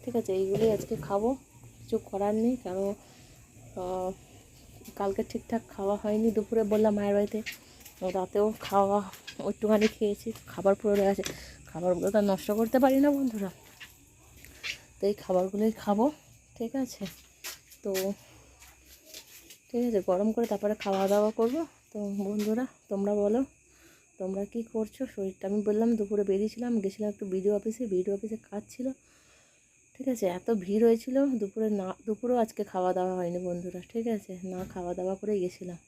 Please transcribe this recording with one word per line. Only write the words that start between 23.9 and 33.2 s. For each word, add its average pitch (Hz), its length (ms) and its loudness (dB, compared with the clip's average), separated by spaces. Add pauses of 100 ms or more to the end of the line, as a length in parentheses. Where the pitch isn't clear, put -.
তোমরা 190 240 -4 (100)
কী 233 80 -4 (140)
করছো? 220 280 -4 (120)
শরীরটা, 190 360 -6
আমি 208 180 2
বললাম 220 200 4 (100)
দুপুরে 208 320 0
বেরিয়েছিলাম, 220 420 0 (100)
গেছিলাম 202 320 -2
একটু 208 100 -10 (100)
বিডিও 190 240 2
অফিসে, 220 240 -4 (120)
বিডিও 185 220 0
অফিসে 220 220 -6 (100)
কাজ 208 140 -8 (120)
ছিল, 254 120 -6 (1080)
ঠিক 277 180 -8
আছে? 226 120 -2 (120)
এত 180 120 -6 (160)
ভিড় 202 240 2
হয়েছিল 233 280 2 (240)
দুপুরে, 214 280 -2 (120)
না 185 80 -4 (180)
দুপুরেও 240 380 0
আজকে 214 180 -6 (100)
খাওয়া 185 260 0
দাওয়া 185 200 0
হয়নি 175 300 -2